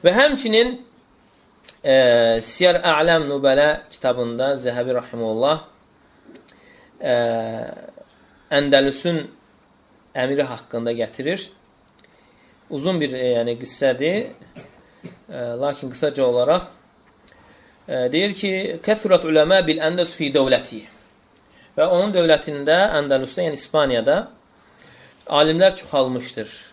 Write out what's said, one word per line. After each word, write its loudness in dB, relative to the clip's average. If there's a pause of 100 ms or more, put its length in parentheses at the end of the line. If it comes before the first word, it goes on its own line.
Və 8
həmçinin, 0 (1040)
e, 4
Siyar 0
A'lam 2
Nübələ 2 (100)
kitabında -2 (100)
Zəhəbi -2
rahimehullah, -2 (1400)
e, -2 (1400)
Əndəlüsün 2 (880)
əmiri -2
haqqında -6
gətirir. -6 (1200)
Uzun -2
bir, -2
e, -4 (120)
yəni, -2
qissədir. -2 (1000)
E, -12 (220)
lakin -6
qısaca -2
olaraq, 2 (1300)
e, -2
deyir 0
ki, -6
"Kəthrat 2
uləmə 4
bil 0
Əndəlüs -2
fi -4
dövləti." 2 (960)
Və 2
onun 0
dövlətində, 2 (200)
Əndəlüsdə, -2
yəni -4
İspaniyada 0 (1120)
alimlər 4
çoxalmışdır. -4 (240)